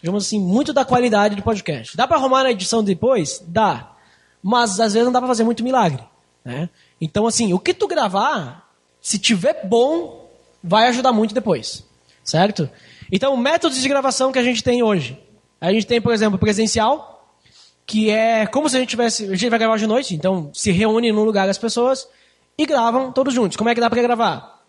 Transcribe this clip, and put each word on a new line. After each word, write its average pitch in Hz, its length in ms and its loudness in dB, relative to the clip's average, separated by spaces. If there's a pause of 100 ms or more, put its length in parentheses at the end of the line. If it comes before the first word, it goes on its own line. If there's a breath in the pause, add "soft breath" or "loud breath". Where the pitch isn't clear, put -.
digamos 196 260 -4
assim, 214 140 -2
muito 226 320 0
da 269 120 2
qualidade 214 520 2
do 196 60 -8
podcast. 175 540 -4
Dá 247 100 2
pra 330 100 2
arrumar 262 260 2
na 262 80 2
edição 220 320 -2
depois? 202 640 0
Dá. 170 460 -2 (500 soft breath)
Mas, 214 380 0
às 226 120 2
vezes, 226 140 4
não 254 60 0
dá 247 80 2
pra 254 80 -4
fazer 226 160 2
muito 226 180 0
milagre, 226 400 0 (420)
né? 139 240 -8 (320 soft breath)
Então, 208 260 -2
assim, 220 260 0
o 185 80 2
que - 120 -2
tu - 140 -2
gravar, 208 840 -2 (320)
se - 180 -6
tiver 226 460 0
bom, 254 640 0 (340)
vai 214 260 4
ajudar 254 240 2
muito 214 220 0
depois, 185 500 -4 (400 soft breath)
certo? 175 440 0 (420 loud breath)
Então, 262 260 0
métodos 277 440 0
de 262 80 -2
gravação 262 440 0
que 262 60 0
a 247 40 2
gente 240 220 -2
tem 247 180 2
hoje. 170 360 -2 (420)
A 175 120 0
gente 214 140 0
tem, 233 140 0
por 240 120 0
exemplo, 214 260 0
presencial, 220 840 0 (600 soft breath)
que 214 240 0
é 220 360 2
como 294 220 0
se 254 80 0
a 254 40 2
gente 254 100 -2
tivesse, 226 340 -2
a 190 120 -4
gente 214 140 0
vai 226 80 0
gravar 220 180 2
de 214 100 -2
noite, 220 280 0
então 160 380 -2
se - 200 -4
reúne 220 400 2
num 214 120 2
lugar 202 240 0
as 196 100 -2
pessoas 240 500 -2 (480 soft breath)
e 302 100 0
gravam 254 460 0
todos 262 220 0
juntos. 226 220 0
Como 226 140 0
é 240 40 2
que 226 60 -2
dá 233 100 2
pra 233 120 0
gravar? 226 680 -2